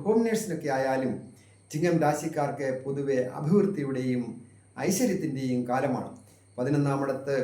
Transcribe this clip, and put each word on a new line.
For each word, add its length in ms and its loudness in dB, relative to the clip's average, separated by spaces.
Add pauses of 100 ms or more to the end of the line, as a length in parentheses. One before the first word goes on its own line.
ഹോം 220 4
നേഴ്സിനൊക്കെ 520 -2
ആയാലും 360 0 (600)
ചിങ്ങം 320 2
രാശിക്കാർക്ക് 640 0 (160)
പൊതുവെ 340 0 (200)
അഭിവൃദ്ധിയുടെയും 840 2 (640)
ഐശ്വര്യത്തിൻ്റെയും 760 0 (100)
കാലമാണ്. 400 0 (480)
പതിനൊന്നാമിടത്ത് 840 0